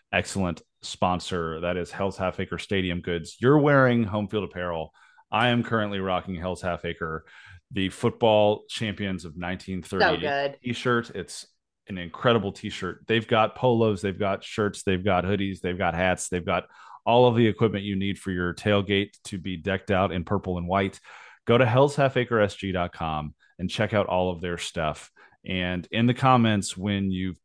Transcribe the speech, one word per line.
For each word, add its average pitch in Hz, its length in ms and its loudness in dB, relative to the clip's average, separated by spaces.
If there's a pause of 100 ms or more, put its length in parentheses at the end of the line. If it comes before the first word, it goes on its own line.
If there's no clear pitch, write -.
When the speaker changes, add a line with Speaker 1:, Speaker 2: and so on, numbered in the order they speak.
(120)
Speaker 1:
excellent 92 500 -2 (200)
sponsor, 85 800 -4
that 87 160 -2
is 87 160 -6
Hell's 98 260 -4
Half 92 220 -4
Acre 92 180 -6
Stadium 90 440 -2
Goods. 85 400 -6
You're 143 180 8
wearing 131 460 4
home 104 240 -2
field 104 160 -2
apparel. 87 480 -6 (380)
I 117 180 2
am 120 120 2
currently 104 380 -2
rocking 92 360 -2
Hell's 87 260 -6
Half 87 240 -4
Acre, 82 400 -8 (460)
the 95 180 -2
football 107 800 2
champions 95 580 -6
of 80 120 -14
nineteen 90 460 -8
thirty - 200 0
Speaker 2:
So 170 140 2
good. 139 460 -4
Speaker 1:
t-shirt. 120 500 -2
It's - 320 -12 (440)
an 98 80 -8
incredible 98 540 0
t-shirt. 92 560 -8
They've 110 200 2
got 110 280 2
polos, 113 460 2
they've 95 160 -4
got 98 260 -2
shirts, - 400 -4
they've 92 200 0
got 90 220 2
hoodies, 98 340 -2
they've 90 180 -4
got 90 160 0
hats, 90 360 0
they've 90 160 -4
got 92 200 -2 (400)
all 120 220 6
of 117 80 4
the 117 120 6
equipment 104 360 0
you 101 120 -2
need 95 220 -2
for - 140 -6
your 90 220 -2
tailgate 101 580 0 (140)
to 101 120 -8
be 92 200 -6
decked 95 340 -2
out 95 200 2
in 87 120 -4
purple 92 340 -2
and 87 100 -6
white. 98 320 0 (460)
Go 117 120 6
to 127 80 6
hells 131 300 4
half 135 200 2
acre 120 240 0
S 101 160 2
G 95 160 -6
dot 87 220 -2
com 78 420 -6 (240)
and 87 100 -4
check 107 240 -2
out 101 140 2
all 90 240 2
of 85 80 -6
their 87 180 -6
stuff. - 540 -6 (340)
And 90 460 -4
in 113 140 2
the 123 80 4
comments, 113 600 4
when 98 360 0
you've 92 340 -4